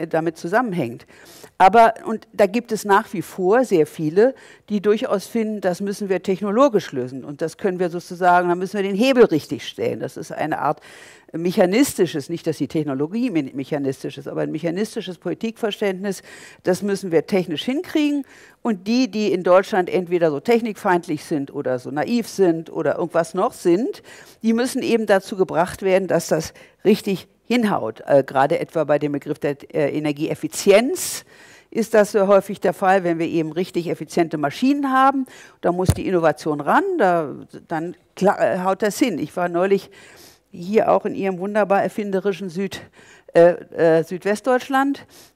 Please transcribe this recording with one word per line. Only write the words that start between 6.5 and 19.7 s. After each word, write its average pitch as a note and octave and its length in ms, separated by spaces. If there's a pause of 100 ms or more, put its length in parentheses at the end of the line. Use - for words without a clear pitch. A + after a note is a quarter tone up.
lösen B2+ 340
und C#3+ 160
das D#3+ 160
können F#3 220
wir F3+ 100
sozusagen, F3 580
da F3 80
müssen F#3 220
wir G3 60
den G3 120
Hebel A#3+ 300
richtig - 420
stellen. A#2 320
Das C3 160
ist - 160
eine - 280
Art D3 200 (520)
mechanistisches, F3+ 1000
nicht, E3+ 180
dass D#3 100
die C#3 100
Technologie D#3 640
me-, D3+ 240
mechanistisch C#3 640
ist, C#3+ 100
aber D#3 140
ein D3 100
mechanistisches E3+ 640
Politikverständnis, G3 1080 (400)
das F3+ 180
müssen G3 300
wir D#3 160
technisch F3+ 380
hinkriegen. D4 580 (380)
Und G3 260
die, A#3+ 240
die G#3+ 200
in F3 120
Deutschland F#3 460